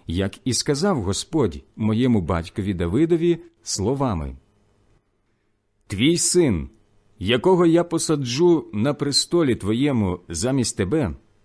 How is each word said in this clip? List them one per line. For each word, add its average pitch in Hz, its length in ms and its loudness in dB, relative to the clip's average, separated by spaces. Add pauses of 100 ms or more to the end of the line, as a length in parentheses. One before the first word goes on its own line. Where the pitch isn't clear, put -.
як 95 380 -4
і 127 80 -2
сказав 147 500 -2
Господь 95 600 -2 (140)
моєму 110 440 2
батькові 92 540 -4
Давидові 160 640 0 (240)
словами: 101 720 -4 (1500)
Твій 131 320 2
син, 107 500 0 (500)
якого 170 480 2
я 165 180 4
посаджу 156 880 0
на 117 220 0
престолі 143 600 0
твоєму 107 760 0
замість 113 480 -2
тебе, 101 400 -2 (280)